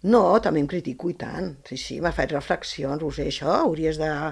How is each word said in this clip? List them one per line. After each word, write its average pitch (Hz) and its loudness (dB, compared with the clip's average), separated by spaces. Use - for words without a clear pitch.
No, 220 6
també 156 2
em 143 0
critico 160 -4
i 165 -4
tant. 127 -6
Sí, 131 -10
sí, - -8
m'ha 165 0
fet 139 0
reflexions, 147 -4
«Roser, 147 -4
això 147 -2
hauries 160 2
de, 156 0